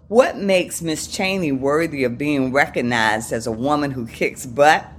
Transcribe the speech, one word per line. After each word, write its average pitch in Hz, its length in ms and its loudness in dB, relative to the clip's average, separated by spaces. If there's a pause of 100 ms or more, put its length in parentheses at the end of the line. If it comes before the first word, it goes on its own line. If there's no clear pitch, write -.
what 254 300 4
makes 185 460 0
Miss 160 260 -6
Cheney 190 420 -2
worthy 143 540 0
of 120 120 0
being 135 360 0
recognized 120 800 0
as 117 160 -4
a 113 40 -4
woman 143 380 0
who 127 160 -8
kicks - 400 -6
butt? 143 400 4 (120)